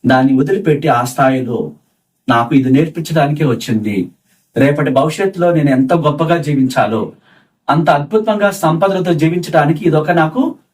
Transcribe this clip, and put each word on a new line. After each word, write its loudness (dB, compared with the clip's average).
దాన్ని 4
వదిలిపెట్టి, 0
ఆ 0
స్థాయిలో -2
నాకు 0
ఇది 4
నేర్పించడానికే 0
వచ్చింది, -2
రేపటి 2
భవిష్యత్తులో 0
నేను 2
ఎంత 2
గొప్పగా 0
జీవించాలో, -2
అంత 2
అద్భుతంగా 0
సంపదలతో 0
జీవించడానికి 0
ఇదొక 0
నాకు 0